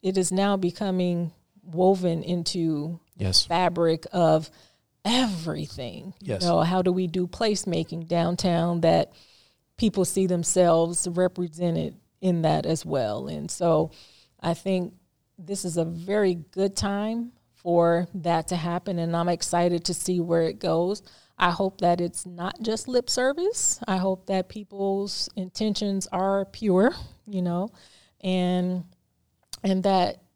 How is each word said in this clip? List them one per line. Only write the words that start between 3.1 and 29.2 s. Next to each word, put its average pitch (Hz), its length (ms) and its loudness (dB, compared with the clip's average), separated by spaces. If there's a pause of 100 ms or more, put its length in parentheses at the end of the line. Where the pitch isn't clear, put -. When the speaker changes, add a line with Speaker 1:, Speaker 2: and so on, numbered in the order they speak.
Speaker 2:
Yes. 95 240 2
Speaker 1:
the - 60 -4
fabric 170 640 2
of 160 380 4 (600)
everything. 165 1080 -4
Speaker 2:
Yes. 190 220 -4
Speaker 1:
You 175 60 0
know, 170 120 2
how 180 220 2
do 180 100 2
we 185 140 0
do 180 200 -2
placemaking 170 800 -4
downtown 170 760 0
that 165 300 4 (640)
people 196 280 2
see 190 220 0
themselves 170 800 2
represented 170 880 -2 (240)
in 175 220 2
that 156 240 2
as - 180 -2
well? 135 440 -2
And 147 220 -8
so 165 420 2 (480)
I 165 140 -2
think 185 400 -2 (440)
this 190 260 -8
is 170 120 -4
a 165 80 0
very 180 500 0
good 190 420 -4
time 220 560 -4 (220)
for 170 600 2
that 165 340 0
to 180 80 -2
happen, 175 420 -4
and 170 180 -2
I'm 170 120 0
excited 175 580 0
to 180 80 -2
see 180 260 -2
where 170 220 2
it 160 160 -2
goes. 170 440 0 (360)
I 180 120 4
hope 190 300 -2
that 175 200 2
it's 175 240 -4
not 175 380 -10
just 220 260 -4
lip 247 220 -2
service. 294 760 0
I 190 100 0
hope 185 300 -2
that 190 220 -2
people's 196 880 -4
intentions 196 760 -2
are 196 340 0
pure, 202 480 2 (320)
you 190 160 -4
know, 180 280 -2 (520)
and, 180 600 0 (800)